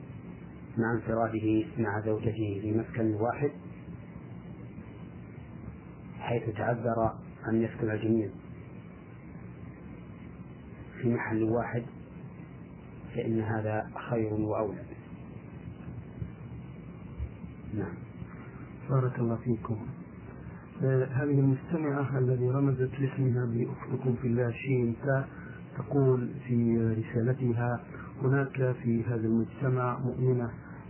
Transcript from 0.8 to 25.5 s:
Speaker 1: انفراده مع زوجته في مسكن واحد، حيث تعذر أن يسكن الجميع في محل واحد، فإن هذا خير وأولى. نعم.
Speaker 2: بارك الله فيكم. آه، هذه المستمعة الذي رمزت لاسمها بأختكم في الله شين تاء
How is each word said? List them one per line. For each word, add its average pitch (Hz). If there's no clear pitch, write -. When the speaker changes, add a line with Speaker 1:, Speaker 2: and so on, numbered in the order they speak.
Speaker 1:
انفراده 110
مع 107
زوجته 107
في 107
مسكن 113
واحد، 120
حيث 117
تعذر 113
أن 113
يسكن 110
الجميع 110
في 120
محل 110
واحد، 117
فإن 117
هذا 107
خير 110
وأولى. 107
نعم. 95
Speaker 2:
بارك 127
الله 117
فيكم. 110
آه، 131
هذه 139
المستمعة 139
الذي 123
رمزت 131
لاسمها 131
بأختكم 127
في 120
الله 117
شين 120
تاء 135